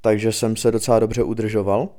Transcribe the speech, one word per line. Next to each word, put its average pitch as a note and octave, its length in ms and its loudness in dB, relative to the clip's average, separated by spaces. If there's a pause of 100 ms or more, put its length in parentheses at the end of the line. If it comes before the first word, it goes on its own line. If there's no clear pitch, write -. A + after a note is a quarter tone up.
takže A2 320 2
jsem A2 240 -2
se A#2 140 2
docela A2+ 280 2
dobře A2+ 240 0
udržoval. G#2+ 640 -2 (100)